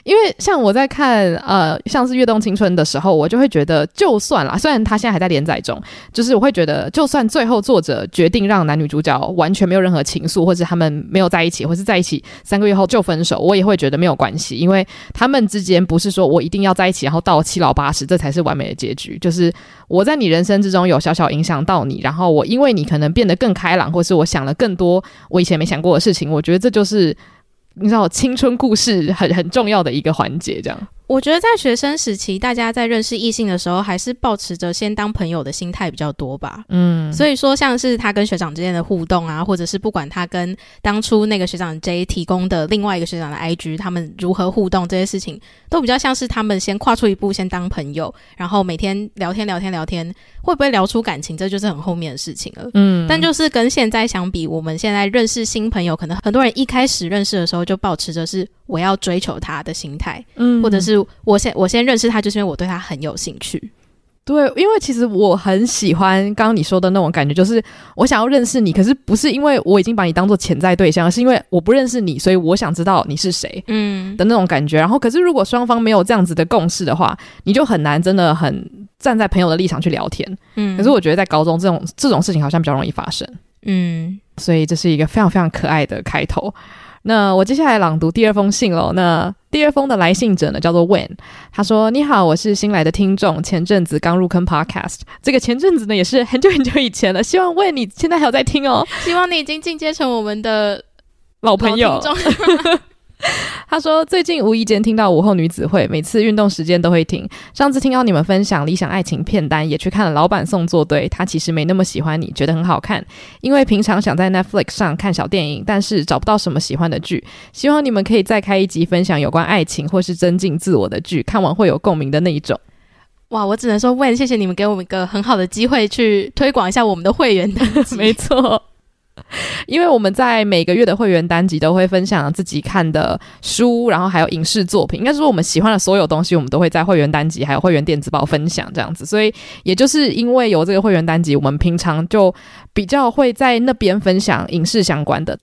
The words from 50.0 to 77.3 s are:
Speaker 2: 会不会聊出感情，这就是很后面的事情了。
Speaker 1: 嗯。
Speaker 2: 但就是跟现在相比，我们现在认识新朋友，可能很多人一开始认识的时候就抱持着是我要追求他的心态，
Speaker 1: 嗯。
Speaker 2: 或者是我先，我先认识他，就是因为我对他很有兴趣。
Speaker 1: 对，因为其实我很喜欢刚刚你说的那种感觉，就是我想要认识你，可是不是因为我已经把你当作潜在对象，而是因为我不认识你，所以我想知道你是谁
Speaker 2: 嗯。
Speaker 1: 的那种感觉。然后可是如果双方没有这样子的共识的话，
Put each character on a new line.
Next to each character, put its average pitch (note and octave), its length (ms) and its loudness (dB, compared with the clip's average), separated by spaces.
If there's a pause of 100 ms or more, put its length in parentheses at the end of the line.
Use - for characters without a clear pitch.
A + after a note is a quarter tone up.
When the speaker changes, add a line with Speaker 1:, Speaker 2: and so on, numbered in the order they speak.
Speaker 2:
会 F4 120 -2
不 C#4 60 -2
会 C#4 100 2
聊 G3 160 2
出 A3+ 160 -2
感 F#3 180 -6
情， D#3+ 160 -12
这 F#3+ 120 -4
就 G3 100 -6
是 G#3 80 -4
很 F3 100 -4
后 F3 160 -6
面 E3+ 200 -8
的 - 40 -14
事 - 160 -10
情 - 220 -14
了。 - 200 -16
Speaker 1:
嗯。 F#3+ 340 4
Speaker 2:
但 D#4+ 120 2
就 E4 120 2
是 D4+ 180 0
跟 A#3 180 2
现 B3 220 0
在 A3+ 160 0
相 F#3 240 -4
比， E3+ 160 -6
我 D#3+ 140 -6
们 D#3+ 180 -6
现 G#3+ 160 -2
在 G3+ 140 0
认 A3+ 180 0
识 A3+ 180 -4
新 A3 240 -4
朋 G#3+ 140 -2
友， E3+ 140 -2
可 E3+ 100 -8
能 E3+ 160 -6
很 - 100 -2
多 B3+ 80 2
人 B3 140 0
一 C4 100 -2
开 B3+ 220 0
始 F3+ 220 -4
认 G3+ 160 -2
识 G#3 100 -4
的 F3+ 100 -2
时 E3+ 120 -4
候 F3 80 -2
就 F#3+ 120 -4
抱 F#3+ 200 -4
持 - 160 -8
着 E3 120 -6
是 F#3 240 -6 (180)
我 D#3+ 120 -6
要 F#3+ 200 0
追 F3+ 200 -2
求 - 220 -8
他 D3+ 200 -10
的 D#3 140 -10
心 D3 240 -12
态， - 260 -10 (120)
Speaker 1:
嗯。 A#3+ 260 2
Speaker 2:
或 A3+ 80 2
者 F#3+ 100 2
是 G#3 200 2 (240)
我 G3+ 140 4
先， A#3+ 180 -4
我 F#3+ 100 2
先 A#3 200 0
认 B3+ 100 4
识 A3+ 140 0
他， A3 100 0
就 G3+ 100 -2
是 G#3 80 -4
因 G3+ 60 0
为 F#3 60 -2
我 D3 40 -4
对 F3+ 140 -6
他 F3+ 100 -6
很 D#3 220 -12
有 D#3 160 -8
兴 - 240 -10
趣。 - 320 -10 (500)
Speaker 1:
对， D4 200 2 (120)
因 - 140 2
为 A4 100 2
其 - 140 -4
实 A#3+ 140 0
我 G3+ 280 2
很 G3 320 0
喜 F#3+ 280 0
欢 F#3+ 280 2 (120)
刚 G#3+ 140 2
刚 A3+ 60 2
你 G#3+ 80 0
说 F#3 160 0
的 F#3 120 0
那 G3 100 2
种 D#3+ 100 0
感 D#3+ 160 0
觉， C#3+ 60 0
就 F3+ 100 2
是 A3 180 2 (360)
我 B3 100 2
想 B3 140 2
要 A#3 80 0
认 C4 160 4
识 B3+ 160 0
你， G3 100 2
可 F#3+ 120 4
是 A3+ 100 4
不 A3 240 -2
是 C#4 160 0
因 C4+ 100 -4
为 C#4+ 220 2
我 G3 160 4
已 - 20 4
经 A3 140 -2
把 G3 80 0
你 E3+ 80 0
当 F3+ 160 2
作 G#3 80 4
潜 D#3 240 -2
在 F3+ 160 2
对 F3 160 4
象， E3+ 140 2
而 F3 40 4
是 A#3 120 0
因 B3 40 2
为 B3+ 220 2
我 F3+ 100 0
不 F3 140 2
认 C4 160 2
识 A#3 140 -4
你， D#3+ 160 -4
所 - 120 2
以 F#3 60 4
我 E3+ 180 2
想 F#3+ 180 -2
知 E3+ 120 -4
道 F#3 240 2
你 D3+ 80 -4
是 F3+ 160 -2
谁 - 360 -8
Speaker 2:
嗯。 G3+ 500 -4
Speaker 1:
的 F3+ 80 2
那 A#3 80 4
种 F#3+ 120 2
感 D3+ 180 0
觉。 D3+ 120 0
然 D#3 100 6
后 A#3 120 2
可 B3 100 0
是 B3+ 100 0
如 F4+ 140 4
果 C4+ 100 2
双 A#3+ 240 -2
方 A#3 140 2
没 A3 100 2
有 G3 140 4
这 G3+ 80 2
样 G#3+ 120 2
子 E3+ 100 0
的 D#3+ 100 2
共 E3+ 240 0
识 F3 160 -4
的 C3+ 100 -2
话， F3 220 0 (280)